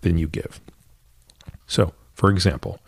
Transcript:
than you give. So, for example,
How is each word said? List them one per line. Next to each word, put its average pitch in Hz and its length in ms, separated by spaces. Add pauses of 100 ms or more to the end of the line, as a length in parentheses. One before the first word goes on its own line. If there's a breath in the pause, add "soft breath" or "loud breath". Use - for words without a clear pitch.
than 85 140
you 80 120
give. - 320 (1080)
So, - 260 (220)
for - 160
example, 92 580